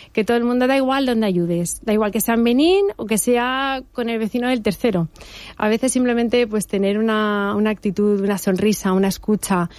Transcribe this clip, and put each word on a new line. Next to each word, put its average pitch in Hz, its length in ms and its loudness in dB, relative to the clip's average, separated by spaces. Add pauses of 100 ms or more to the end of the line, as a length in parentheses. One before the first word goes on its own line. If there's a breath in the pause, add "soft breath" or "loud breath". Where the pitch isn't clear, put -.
(120)
que 214 100 0
todo 233 140 0
el 240 80 0
mundo, 247 240 0
da 269 80 2
igual 269 300 0
donde 226 200 0
ayudes, 175 560 -2
da 226 100 -2
igual 214 200 0
que 226 80 -2
sea 226 140 0
en 233 100 2
Benín 311 400 4 (120)
o - 100 -8
que 214 120 0
sea 262 640 0 (100)
con 233 160 -4
el 226 120 -4
vecino 240 280 -2
del 254 140 -2
tercero. 190 460 0 (480 loud breath)
A 214 100 0
veces 226 240 0
simplemente, 240 560 2
pues, 214 220 -4
tener 196 300 0
una, 208 580 0
una 214 140 2
actitud, 208 500 0
una 202 180 0
sonrisa, 196 540 0
una 190 160 2
escucha, 190 600 -2 (100)